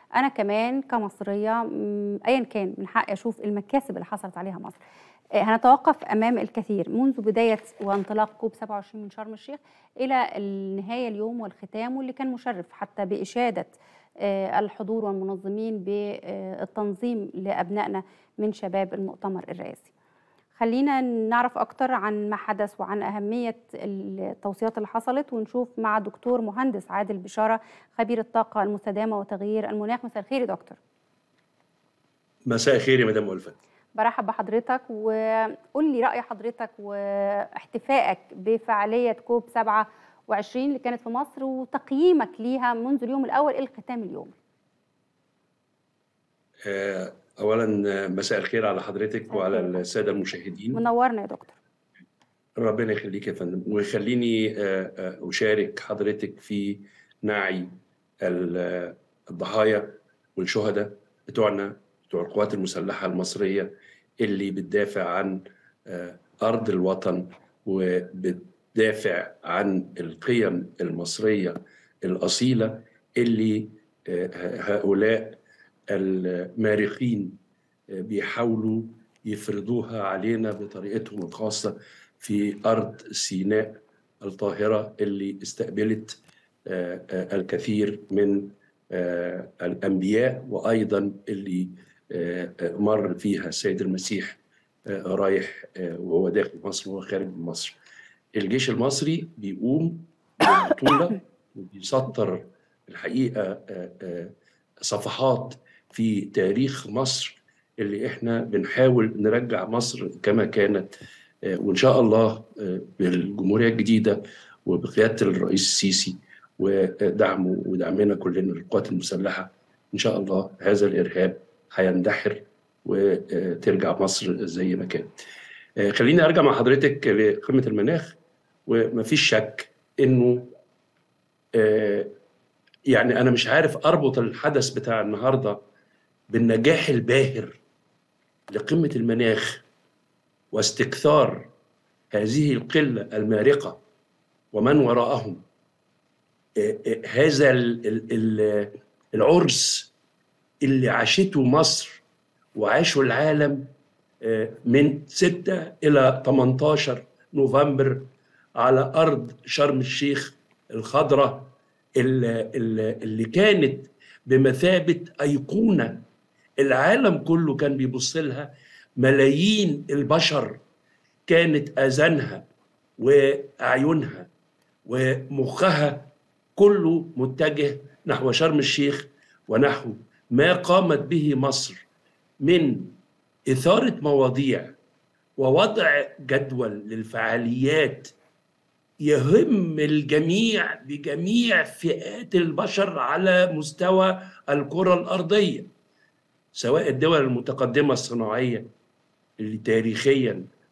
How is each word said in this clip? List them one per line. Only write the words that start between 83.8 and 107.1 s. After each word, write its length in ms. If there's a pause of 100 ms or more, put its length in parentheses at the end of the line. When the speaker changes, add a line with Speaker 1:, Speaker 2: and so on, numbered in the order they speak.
Speaker 2:
الطاهرة 800
اللي 420
استقبلت، 760 (480)
آه، 420
آه، 260
الكثير 640 (120)
من، 380 (420)
آه، 560 (140)
الأنبياء، 880
وأيضًا 600 (180)
اللي، 380 (440)
آه، 480
آه، 180
مر 360
فيها 340
السيد 340
المسيح، 560 (500)
آه، 140 (140)
رايح، 500 (120)
آه، 220
وهو 300
داخل 340
مصر 280
وهو 100
خارج 260 (100)
مصر. 380 (600)
الجيش 340
المصري 580 (100)
بيقوم 680 (340)
ببطولة 840 (160)
<coughs> 180
وبيسطر 880 (460)
الحقيقة، 520
آه، 500 (100)
آه، 280 (520)
صفحات 720 (380)
في 300
تاريخ 640
مصر 540 (380)